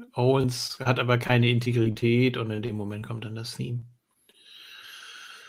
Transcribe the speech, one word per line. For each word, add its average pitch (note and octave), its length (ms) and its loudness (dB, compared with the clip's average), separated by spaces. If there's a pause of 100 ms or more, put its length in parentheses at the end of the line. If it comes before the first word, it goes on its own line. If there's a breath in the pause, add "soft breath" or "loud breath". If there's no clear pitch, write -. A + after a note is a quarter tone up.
(120)
Owens B2+ 680 0
hat B2+ 180 2
aber B2 200 2
keine A#2+ 300 4
Integrität A#2+ 880 2
und A2+ 140 -4
in G#2+ 120 -4
dem A2 140 -6
Moment G#2 300 -8
kommt A2+ 180 -8
dann A2 100 -10
das A2+ 220 -10
Theme. B2 280 -6 (1600 loud breath)